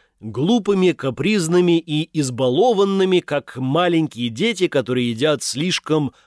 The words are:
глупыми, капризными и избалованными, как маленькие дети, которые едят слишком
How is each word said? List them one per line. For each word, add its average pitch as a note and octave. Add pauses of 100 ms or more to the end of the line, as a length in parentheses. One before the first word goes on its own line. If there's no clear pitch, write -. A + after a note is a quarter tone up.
(200)
глупыми, F3+
капризными E3+
и D#3 (100)
избалованными, F#3
как -
маленькие D3
дети, F3+
которые B2
едят C3+
слишком D3+ (160)